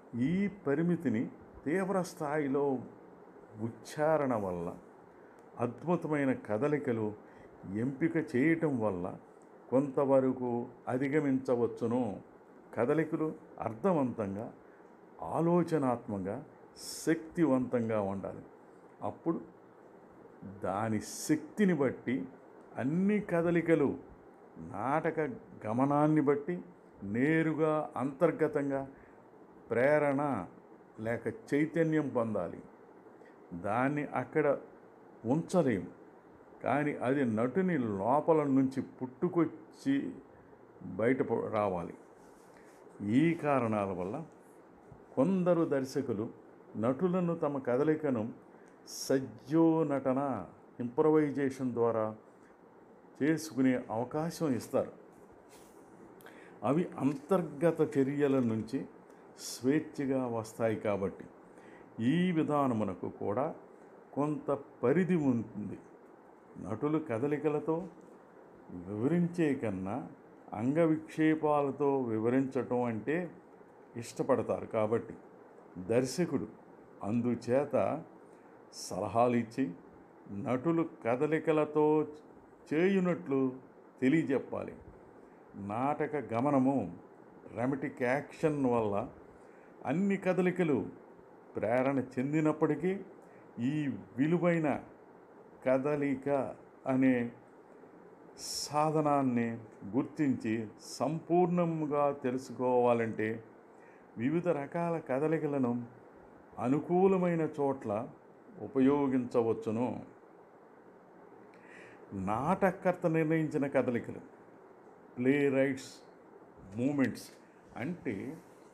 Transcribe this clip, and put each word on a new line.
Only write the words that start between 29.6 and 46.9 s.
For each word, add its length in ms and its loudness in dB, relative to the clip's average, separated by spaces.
ప్రేరణ 800 2
లేక 340 -4
చైతన్యం 560 2
పొందాలి. 520 -2
దాన్ని 500 0
అక్కడ 540 0
ఉంచలేము, 640 2
కానీ 300 0
అది 320 0
నటుని 520 0
లోపల 640 2
నుంచి 380 2
పుట్టుకొచ్చి 1300 -4
బయట 380 0
ప-, 240 -2
రావాలి. 480 -2
ఈ 320 2
కారణాల 580 0
వల్ల 340 -6
కొందరు 500 2
దర్శకులు 640 -2
నటులను 580 0